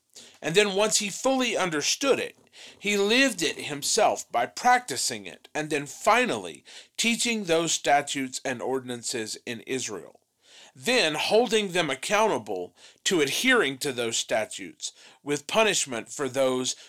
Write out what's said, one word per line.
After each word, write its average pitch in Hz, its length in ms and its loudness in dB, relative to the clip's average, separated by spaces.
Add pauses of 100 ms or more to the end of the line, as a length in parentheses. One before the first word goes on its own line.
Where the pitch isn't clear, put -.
(420)
And 160 140 -2
then 202 200 4
once 208 220 2
he 208 120 -2
fully 247 480 0
understood 165 640 0
it, - 180 -8 (400)
he 208 180 -2
lived 214 460 2
it 135 200 -2
himself 143 680 0
by 120 140 0
practicing 131 800 0
it, - 300 -18
and 151 140 -4
then 143 180 -4
finally 131 760 0 (320)
teaching 226 480 0
those 165 280 2
statutes 139 760 0
and 123 160 -4
ordinances 120 840 -4
in 117 160 -8
Israel, 113 580 -8 (560)
then 160 400 0
holding 208 560 2
them 165 180 0
accountable 131 840 -2 (300)
to 175 160 2
adhering 143 580 2
to 143 120 -4
those 117 260 -2
statutes, - 760 -4 (300)
with 143 240 -4
punishment 170 640 0
for 139 200 -4
those 127 460 0 (140)